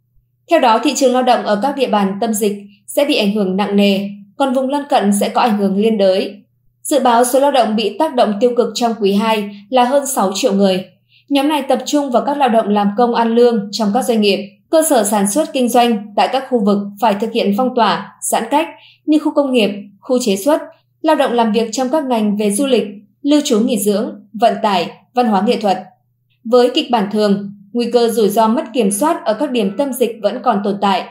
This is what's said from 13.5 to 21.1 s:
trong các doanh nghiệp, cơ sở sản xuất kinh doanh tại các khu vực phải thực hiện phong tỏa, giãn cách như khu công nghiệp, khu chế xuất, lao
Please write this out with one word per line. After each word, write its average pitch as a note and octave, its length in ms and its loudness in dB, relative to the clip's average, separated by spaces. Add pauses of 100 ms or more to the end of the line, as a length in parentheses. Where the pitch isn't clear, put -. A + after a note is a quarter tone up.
trong G#3 220 -2
các B3+ 80 0
doanh A3+ 180 0
nghiệp, G3+ 180 2 (320)
cơ D#4+ 120 4
sở C4+ 220 2
sản G3+ 260 0
xuất D#4 220 -2
kinh B3 160 0
doanh A#3 380 2 (100)
tại F#3+ 160 2
các C4 180 -2
khu A#3 140 0
vực G3+ 140 4 (220)
phải A3 200 2
thực A3 120 -6
hiện G3+ 240 0
phong B3+ 200 0
tỏa, G3+ 360 0 (100)
giãn G#3+ 280 -2
cách D#4 180 0 (380)
như D4+ 120 4
khu D4+ 160 -4
công C#4 180 0
nghiệp, A3+ 180 2 (300)
khu B3+ 240 0
chế G3 120 0
xuất, D4 260 0 (400)
lao D#4 140 2